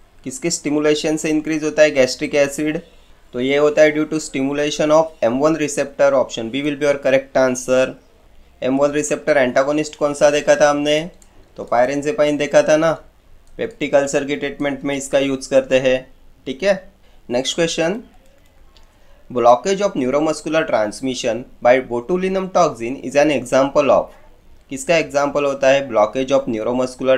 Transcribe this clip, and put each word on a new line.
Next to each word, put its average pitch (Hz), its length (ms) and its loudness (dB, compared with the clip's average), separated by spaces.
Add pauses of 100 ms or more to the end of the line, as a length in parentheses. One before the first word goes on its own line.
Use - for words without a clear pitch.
(240)
किसके 139 260 -6
स्टिमुलेशन 151 680 0
से 156 140 -4
इंक्रीज 156 340 -2
होता 151 180 2
है 151 80 6
गैस्ट्रिक 139 440 0
एसिड? 151 460 -2 (520)
तो 123 80 -6
ये 135 160 0
होता 151 260 4
है 151 140 4
due 151 160 -2
to 156 160 -4
stimulation 147 680 -2
of 160 120 2 (200)
M 127 100 -2
one 156 240 2
receptor, 139 560 0
option 113 340 -6
B 139 80 -4
will 143 160 -4
be 143 120 0
your 143 60 0 (120)
correct 135 380 0
answer। 127 400 0 (760)
एम 131 160 -2
वन 143 140 2
रिसेप्टर 147 440 -2
एंटागोनिस्ट 135 600 0
कौन 147 180 -2
सा 147 160 4
देखा 147 260 2
था 147 140 4
हमने? 147 280 0 (580)
तो 104 80 -10
पायरेनजेपाइन 143 720 0
देखा 147 260 2
था 151 140 2
ना, 156 160 2 (680)
पेप्टिक 135 360 -6
अल्सर 139 300 2
के 139 120 -4
ट्रीटमेंट 139 480 -6
में 139 120 -4
इसका 135 220 -2
यूज़ 135 320 -4
करते 131 300 2
हैं, 127 180 2 (480)
ठीक 131 160 -10
है। 190 200 0 (480)
नेक्स्ट 127 240 -4
क्वेश्चन, 165 480 -2 (1300)
blockage 127 520 2
of 196 140 -2
neuromuscular 151 720 -2
transmission 120 680 -2 (240)
by 120 100 6 (180)
botulinum 185 640 -4
toxin 135 400 0 (120)
is 127 80 -6
an 151 140 4
example 135 600 0
of, 95 200 2 (600)
किसका 151 260 0
एग्जांपल 143 480 0
होता 135 240 2
है 139 220 4
blockage 131 480 0
of 131 100 -4
neuromuscular 127 680 -2